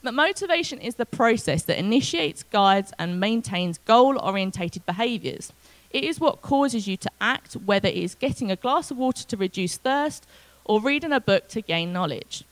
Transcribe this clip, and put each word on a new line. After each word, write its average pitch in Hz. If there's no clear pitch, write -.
that 247
motivation 330
is 233
the 233
process 226
that -
initiates, 247
guides, 196
and 180
maintains 190
goal-orientated 196
behaviours. 208
It -
is 320
what -
causes 262
you 190
to -
act, -
whether 196
it -
is 180
getting 254
a 185
glass 277
of 262
water 254
to -
reduce 190
thirst 285
or 214
reading 285
a 262
book 196
to 220
gain 170
knowledge. 170